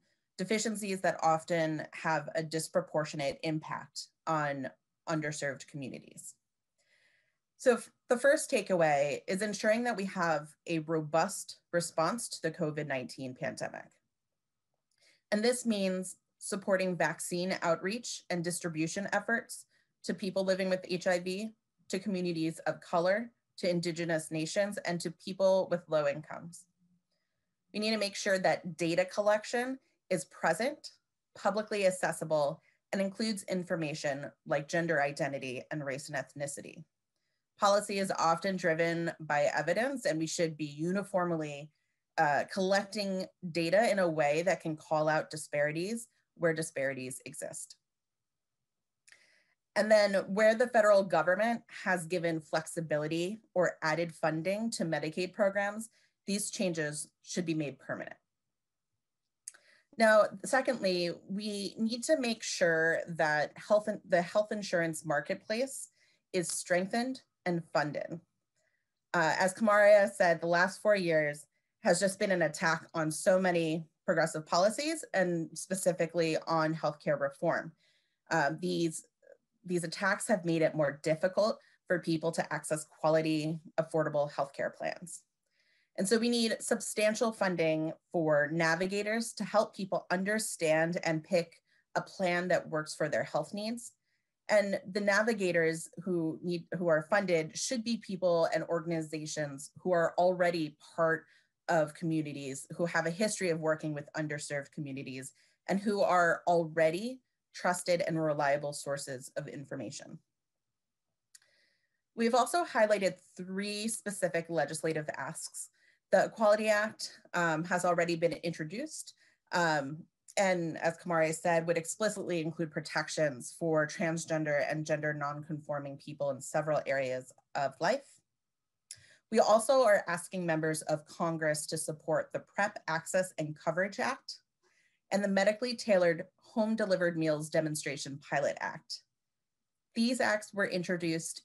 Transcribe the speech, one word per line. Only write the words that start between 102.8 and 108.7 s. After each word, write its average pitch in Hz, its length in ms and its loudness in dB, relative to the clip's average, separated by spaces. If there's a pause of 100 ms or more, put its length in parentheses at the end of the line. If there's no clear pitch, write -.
have 170 200 0
a 165 60 -2
history 196 380 -2
of 160 120 0
working 156 320 0
with 147 240 -10
underserved 147 540 -6
communities, 135 600 -10 (380)
and 190 100 2
who 196 220 0
are 175 440 4
already 170 760 2 (320)
trusted 180 480 0
and 160 200 0
reliable 147 520 0